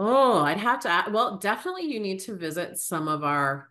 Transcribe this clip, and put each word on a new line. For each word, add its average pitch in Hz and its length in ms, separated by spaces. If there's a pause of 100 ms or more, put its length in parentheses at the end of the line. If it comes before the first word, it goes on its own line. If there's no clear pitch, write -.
Oh, 233 440
I'd 156 140
have 247 220
to - 80
a-, 175 220
well, 214 280
definitely 339 540
you 226 60
need 190 220
to 208 160
visit 170 420
some 156 300
of 151 160
our 143 460